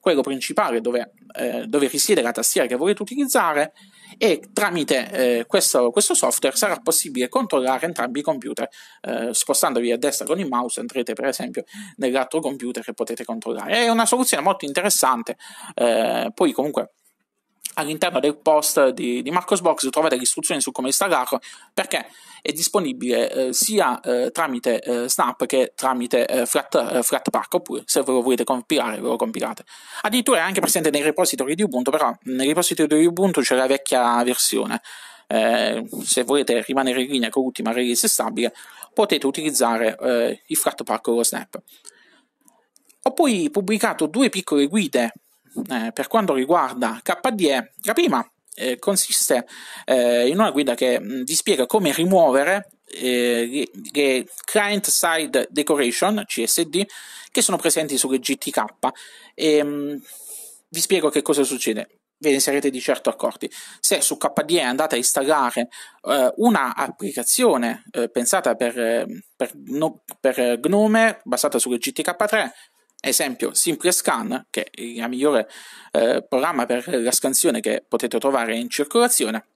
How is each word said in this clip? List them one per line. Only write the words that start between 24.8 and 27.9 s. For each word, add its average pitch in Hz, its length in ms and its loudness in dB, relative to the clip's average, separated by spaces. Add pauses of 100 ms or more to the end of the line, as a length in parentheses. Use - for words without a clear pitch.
eh, 123 280 -4
Snap 123 380 0
che 131 300 2
tramite, 127 500 0
eh, 123 200 0
Flat, - 280 -2
eh, 123 280 2
Flatpak, - 520 -2
oppure 120 300 -4
se - 180 0